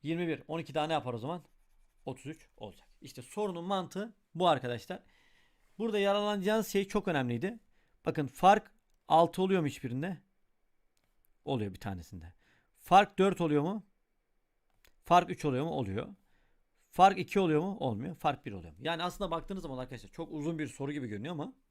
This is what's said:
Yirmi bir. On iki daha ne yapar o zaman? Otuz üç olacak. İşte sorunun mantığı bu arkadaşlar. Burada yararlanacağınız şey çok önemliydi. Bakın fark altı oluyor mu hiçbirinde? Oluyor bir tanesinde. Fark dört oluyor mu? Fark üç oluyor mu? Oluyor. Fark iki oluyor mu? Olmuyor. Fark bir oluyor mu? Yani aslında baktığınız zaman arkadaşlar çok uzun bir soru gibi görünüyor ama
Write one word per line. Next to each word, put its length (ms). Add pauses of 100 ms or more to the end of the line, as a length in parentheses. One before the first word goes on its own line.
Yirmi 260
bir. 200
On 100
iki 160
daha 120
ne 60
yapar 220
o 40
zaman? 240 (600)
Otuz 220
üç 300
olacak. 320 (120)
İşte 220
sorunun 420
mantığı 500 (200)
bu 140
arkadaşlar. 540 (760)
Burada 200
yararlanacağınız 720
şey 200
çok 200
önemliydi. 500 (480)
Bakın 200
fark 460 (360)
altı 340
oluyor 180
mu 60
hiçbirinde? 520 (1300)
Oluyor 300
bir 60
tanesinde. 520 (460)
Fark 400
dört 220
oluyor 220
mu? 240 (1160)
Fark 260
üç 140
oluyor 200
mu? 60
Oluyor. 380 (840)
Fark 280
iki 220
oluyor 200
mu? 200
Olmuyor. 360
Fark 300
bir 60
oluyor 200
mu? 80
Yani 220
aslında 280
baktığınız 320
zaman 160
arkadaşlar 320
çok 220
uzun 260
bir 80
soru 260
gibi 140
görünüyor 280
ama 200 (160)